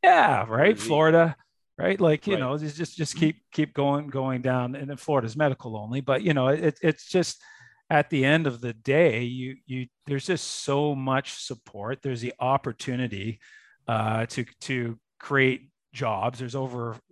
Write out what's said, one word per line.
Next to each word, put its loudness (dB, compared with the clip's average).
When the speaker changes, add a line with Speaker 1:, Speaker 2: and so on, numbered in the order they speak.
Speaker 1:
Yeah, 6
right. 4
Speaker 2:
Jersey. -8
Speaker 1:
Florida, 6
right? 0
Like, 2
you 0
Speaker 2:
Right. 0
Speaker 1:
know, -2
it's -6
just, -8
just -6
Speaker 2:
Mm-hmm. -10
Speaker 1:
keep, 2
keep -2
going, 0
going -4
down. -2
And -10
then -10
Florida's -2
medical -2
only, -6
but, 0
you 2
know, 2
it, 0
it's -2
just, -2
at 2
the 2
end 4
of -4
the -6
day, 2
you, -8
you, -8
there's -4
just -4
so 0
much -2
support. -12
There's -6
the -8
opportunity, -4
uh, -2
to, -6
to -6
create 2
jobs. -4
There's -10
over -6